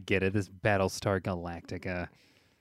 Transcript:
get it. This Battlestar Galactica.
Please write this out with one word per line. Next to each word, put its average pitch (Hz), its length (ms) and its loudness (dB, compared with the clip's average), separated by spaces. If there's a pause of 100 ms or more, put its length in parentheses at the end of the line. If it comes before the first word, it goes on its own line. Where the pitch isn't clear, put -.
get 95 200 2
it. 95 100 4
This 104 160 0
Battlestar 98 720 2
Galactica. 87 840 -6 (540)